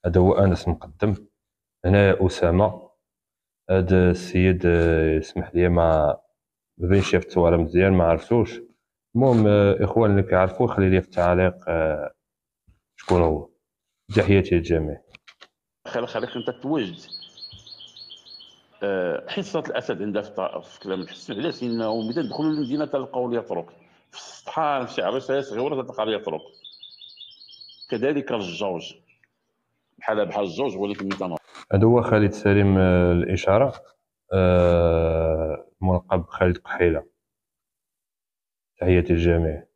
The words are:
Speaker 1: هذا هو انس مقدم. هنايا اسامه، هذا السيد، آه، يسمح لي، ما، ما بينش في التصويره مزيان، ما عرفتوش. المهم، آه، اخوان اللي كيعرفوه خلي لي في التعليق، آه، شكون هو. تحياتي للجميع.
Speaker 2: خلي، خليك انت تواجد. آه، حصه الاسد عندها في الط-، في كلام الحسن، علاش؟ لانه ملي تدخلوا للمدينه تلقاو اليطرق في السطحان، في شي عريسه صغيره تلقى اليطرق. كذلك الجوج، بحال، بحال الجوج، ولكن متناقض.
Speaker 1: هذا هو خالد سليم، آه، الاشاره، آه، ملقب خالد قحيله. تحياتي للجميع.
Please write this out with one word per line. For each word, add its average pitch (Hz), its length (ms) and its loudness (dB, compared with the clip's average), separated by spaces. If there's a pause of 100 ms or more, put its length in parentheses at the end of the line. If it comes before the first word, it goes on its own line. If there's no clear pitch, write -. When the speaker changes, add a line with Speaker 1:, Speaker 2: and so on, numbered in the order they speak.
Speaker 1:
هذا 90 140 4
هو 95 120 6
انس 95 360 2
مقدم. 92 460 -4 (680)
هنايا 95 420 4
اسامه، 90 640 0 (800)
هذا 92 400 4
السيد، 90 560 0
آه، 82 500 2
يسمح 85 380 -6
لي، 87 140 2
ما، 80 500 2 (600)
ما 90 100 -6
بينش 95 220 2
في 95 60 2
التصويره 85 400 2
مزيان، 87 360 2
ما 90 120 4
عرفتوش. 85 560 0 (540)
المهم، 117 320 4
آه، 104 380 4
اخوان 107 260 2
اللي 98 120 2
كيعرفوه 95 440 0
خلي 98 240 2
لي 92 100 4
في - 60 -12
التعليق، 90 480 0 (140)
آه، 78 440 -4 (840)
شكون 90 260 0
هو. 78 260 -2 (680)
تحياتي 95 380 2
للجميع. 80 480 -2 (840)
Speaker 2:
خلي، 120 200 -6
خليك 117 300 -8
انت 120 140 -6
تواجد. 123 460 -6 (1900)
آه، 92 460 -4
حصه 185 300 -8
الاسد 113 440 -8
عندها 104 200 -6
في 98 60 -16
الط-، - 360 -8
في - 160 -20
كلام 95 200 -8
الحسن، - 340 -14
علاش؟ 156 280 -8
لانه 117 380 -4
ملي 110 120 -6
تدخلوا 151 380 -4
للمدينه 147 340 -4
تلقاو 127 480 -6
اليطرق 101 380 -8 (400)
في - 80 -20
السطحان، 147 680 -6
في - 80 -16
شي 107 80 -4
عريسه 131 380 -4
صغيره 135 420 -6
تلقى 113 200 -8
اليطرق. 101 400 -6 (1500)
كذلك 139 420 -4
الجوج، 92 600 -8 (1040)
بحال، 107 280 -4
بحال 104 180 -6
الجوج، 95 320 -6
ولكن 101 300 -6
متناقض. 95 320 -8 (340)
Speaker 1:
هذا 101 120 4
هو 117 180 6
خالد 104 300 2
سليم، 101 460 2
آه، 90 340 4
الاشاره، 95 600 2 (580)
آه، 82 1300 2 (140)
ملقب 90 480 0
خالد 90 300 0
قحيله. 82 460 -2 (1800)
تحياتي 87 320 2
للجميع. 85 520 0 (120)